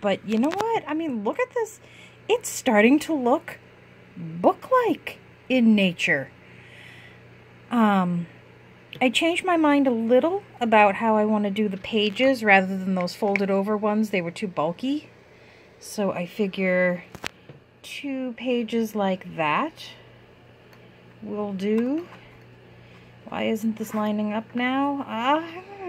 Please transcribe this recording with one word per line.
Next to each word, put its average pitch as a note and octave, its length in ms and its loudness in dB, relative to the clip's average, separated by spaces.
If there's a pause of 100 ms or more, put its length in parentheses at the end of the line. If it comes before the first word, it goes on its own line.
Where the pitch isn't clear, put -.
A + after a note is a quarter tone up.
But G3 260 -2
you G#3+ 120 0
know C#4 100 2
what? G#4+ 380 -2
I D4+ 80 -4
mean, C#4 280 -6
look C4+ 160 -4
at B4 140 -4
this. A4+ 260 -6 (480)
It's A4+ 220 -2
starting A#3 500 4
to D#4+ 140 -6
look C4 460 0 (580)
book-like C#4+ 1000 0 (280)
in A3+ 280 6
nature. E3+ 560 0 (1400)
Um, F#3+ 560 2 (720)
I B3+ 100 2
changed E4+ 360 0
my F4 120 2
mind C#4+ 280 4
a C4 60 2
little B3+ 520 2 (160)
about G#3+ 360 6
how A3 200 2
I G#3+ 100 2
wanna G#3 260 0
do G#3 180 0
the F#3+ 80 -6
pages A3+ 640 0
rather F#3+ 320 4
than F#3 200 -2
those F3+ 200 -4
folded G3 360 0
over G3 260 0
ones. G#3 320 0
They F#3 120 -2
were E3+ 100 -6
too G3+ 160 -8
bulky. F3+ 600 -4 (680)
So - 320 -4
I F3+ 140 -6
figure F3+ 800 0 (800)
two C4 520 -8
pages A3+ 600 -4
like F#3 400 -4
that D#3+ 560 -4 (1300)
will G#3 300 -6
do. A#3 540 0 (1200)
Why G#3 140 -4
isn't A3 340 -2
this G#3 160 -10
lining G#3+ 400 -2
up A3 200 -8
now? C4+ 520 -2 (840)